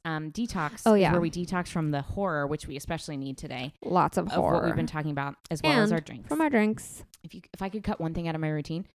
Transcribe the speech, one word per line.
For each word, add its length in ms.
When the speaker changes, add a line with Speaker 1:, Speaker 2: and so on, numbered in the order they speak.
Speaker 1:
um, 280
detox 560
Speaker 2:
Oh, 80
Speaker 1:
is 60
Speaker 2:
yeah. 100
Speaker 1:
where 100
we 80
detox 380
from 240
the 100
horror, 460
which 200
we 80
especially 400
need 220
today, 360
Speaker 2:
Lots 320
of 80
Speaker 1:
of 120
what 160
we've 100
Speaker 2:
horror. 100
Speaker 1:
been 140
talking 240
about, 240
as 100
well 180
as 120
Speaker 2:
And 20
Speaker 1:
our 80
drinks. 260
Speaker 2:
from 140
our 80
drinks. 560
Speaker 1:
If 120
you, 60
if 80
I 80
could 140
cut 180
one 140
thing 120
out 80
of 60
my 80
routine, 360